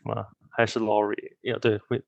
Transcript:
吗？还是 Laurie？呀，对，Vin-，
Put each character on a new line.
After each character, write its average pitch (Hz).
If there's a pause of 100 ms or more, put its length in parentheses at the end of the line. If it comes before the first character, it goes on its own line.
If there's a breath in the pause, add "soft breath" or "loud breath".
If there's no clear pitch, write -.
吗？ 110 (240)
还 117
是 113
Laurie？ 104
呀， -
对， 107
Vin-， -